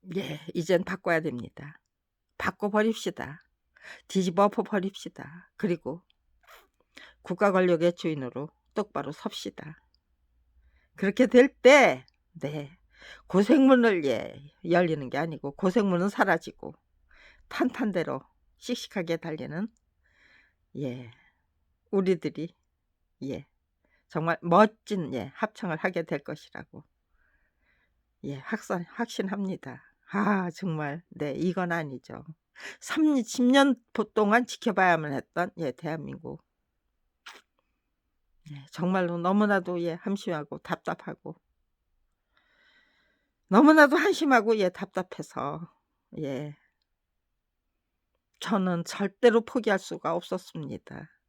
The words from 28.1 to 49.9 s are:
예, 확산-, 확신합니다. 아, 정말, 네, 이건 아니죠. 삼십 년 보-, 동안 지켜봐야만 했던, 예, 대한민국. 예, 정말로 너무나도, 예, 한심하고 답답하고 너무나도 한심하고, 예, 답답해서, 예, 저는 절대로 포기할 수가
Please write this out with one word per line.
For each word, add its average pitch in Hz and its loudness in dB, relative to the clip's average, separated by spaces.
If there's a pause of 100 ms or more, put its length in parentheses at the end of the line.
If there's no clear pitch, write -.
예, 139 -8
확산-, 175 -8
확신합니다. 190 -8 (280)
아, 196 0
정말, 156 -6
네, 143 -6
이건 175 -2
아니죠. 151 -8 (560)
삼십 285 2
년 269 6 (180)
보-, 214 -4
동안 220 2
지켜봐야만 175 0
했던, 170 -6
예, 151 -4
대한민국. 143 -10 (2000)
예, 139 -16
정말로 175 -2
너무나도, 185 0
예, 165 -2
한심하고 170 -6
답답하고 - -10 (2000)
너무나도 294 8
한심하고, 262 2
예, 185 2
답답해서, 170 -8 (480)
예, 147 -8 (1800)
저는 185 -2
절대로 220 2
포기할 214 -2
수가 165 -6